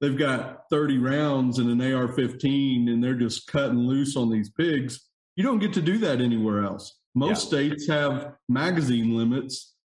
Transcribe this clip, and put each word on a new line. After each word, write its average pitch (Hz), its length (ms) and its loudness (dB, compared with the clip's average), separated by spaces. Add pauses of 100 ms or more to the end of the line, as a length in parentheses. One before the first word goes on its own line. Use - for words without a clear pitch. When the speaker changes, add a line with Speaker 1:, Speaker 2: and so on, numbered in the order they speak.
Speaker 1:
they've 135 160 0
got 135 520 -2
thirty 147 280 2
rounds 131 600 0
in 120 120 2
an 120 120 2
A 131 120 0
R 127 160 0
fifteen, 131 800 0
and 117 140 2
they're 127 120 0
just 117 320 -2
cutting 127 320 0
loose 135 380 0
on 120 120 2
these 107 220 0
pigs. 147 580 -2 (280)
You 185 60 0
don't 240 160 2
get 208 140 0
to 185 80 0
do 180 180 2
that 147 220 0
anywhere 110 440 2
else. - 320 -10 (180)
Most 156 360 0
Speaker 2:
Yeah. 143 180 2
Speaker 1:
states 147 180 -6
have 143 480 -2 (140)
magazine 127 680 0
limits 120 580 -2 (180)